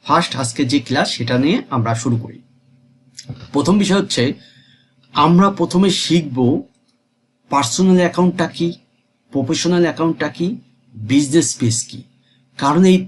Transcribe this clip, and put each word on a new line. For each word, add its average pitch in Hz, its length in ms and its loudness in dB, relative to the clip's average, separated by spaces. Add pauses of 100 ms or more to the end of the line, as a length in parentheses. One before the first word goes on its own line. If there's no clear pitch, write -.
ফার্স্ট 165 300 0
আজকে 127 300 -4
যে 131 140 0
ক্লাস, 127 320 -2
সেটা 123 260 -4
নিয়ে 143 320 0
আমরা 113 260 -2
শুরু 117 220 -2
করি। - 240 -12 (1120)
প্রথম 156 240 2
বিষয় 196 200 2
হচ্ছে 143 360 -2 (800)
আমরা 175 380 4
প্রথমে 185 380 0
শিখব 147 720 0 (880)
পার্সোনাল 180 480 2
অ্যাকাউন্টটা 175 500 0
কি, 170 260 -4 (580)
প্রফেশনাল 165 500 0
অ্যাকাউন্টটা 160 460 -2
কি, 175 280 -6 (380)
বিজনেস 135 640 0
পেজ 113 280 -2
কি। - 200 -16 (540)
কারণ 151 280 2
এই 185 220 4